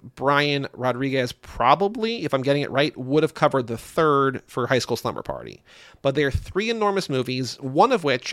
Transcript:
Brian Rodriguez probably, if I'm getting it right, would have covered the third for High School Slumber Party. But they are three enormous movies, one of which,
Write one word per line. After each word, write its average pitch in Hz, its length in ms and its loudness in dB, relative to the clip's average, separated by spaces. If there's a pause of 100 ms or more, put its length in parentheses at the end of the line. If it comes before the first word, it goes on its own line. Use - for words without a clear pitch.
(140)
Brian 143 580 2
Rodriguez 127 600 -2
probably, 202 920 0
if 143 80 -4
I'm 135 100 0
getting 143 200 2
it - 80 -6
right, 143 260 0
would 139 280 0
have 156 100 -2
covered 139 320 0
the 113 100 -6
third 139 680 2
for 123 220 -4
High 131 100 4
School 117 180 -2
Slumber 92 260 -6
Party. 58 400 -10 (380)
But 139 140 0
they 151 100 2
are 139 60 0
three 214 400 -2
enormous 202 400 0
movies, 127 500 -2
one 147 320 4
of 190 120 0
which, 127 280 0